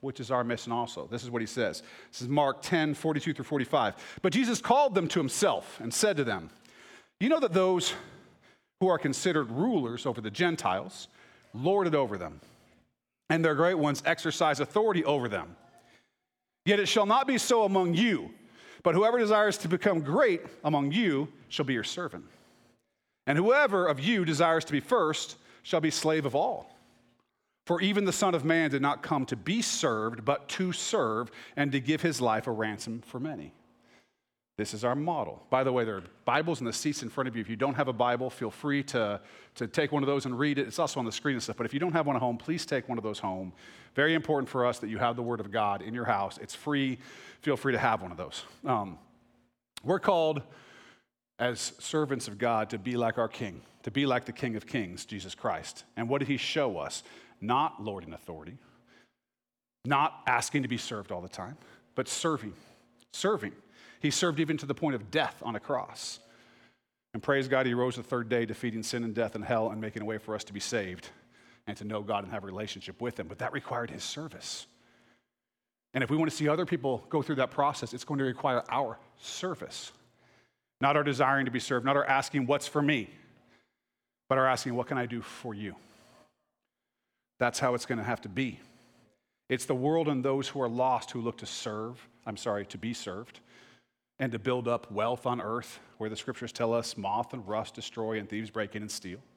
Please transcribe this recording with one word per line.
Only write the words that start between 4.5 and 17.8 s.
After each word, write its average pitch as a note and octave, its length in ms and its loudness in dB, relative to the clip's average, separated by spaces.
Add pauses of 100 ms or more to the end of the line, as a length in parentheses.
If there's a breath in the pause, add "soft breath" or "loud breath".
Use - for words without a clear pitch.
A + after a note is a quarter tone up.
called C4 320 6
them F3+ 140 2
to F3 120 0
himself C#3 580 0
and A2+ 140 -6
said G3+ 240 2
to C#3+ 80 2
them, F#2 240 -4 (720 loud breath)
"You G#3 80 4
know D#4 120 6
that A3+ 120 2
those F#3 400 4 (880 loud breath)
who F#3 80 6
are F3 100 6
considered D3 520 2
rulers C3+ 560 0
over A#2 160 -2
the G#2+ 80 -4
Gentiles G#2 760 -2 (440 loud breath)
lord F3+ 340 2
it D#3+ 80 2
over B2 220 2
them, D2+ 240 -10 (880 soft breath)
and D#3+ 160 4
their D#3 100 6
great E3+ 200 4
ones D3 320 2
exercise D3 520 2
authority F3+ 460 2
over C3 240 2
them. F2+ 260 -4 (1080 soft breath)
Yet G3+ 160 6
it F#3+ 60 2
shall G#3 200 4
not B3 200 6
be C4 100 2
so A3+ 280 4
among F#3+ 280 4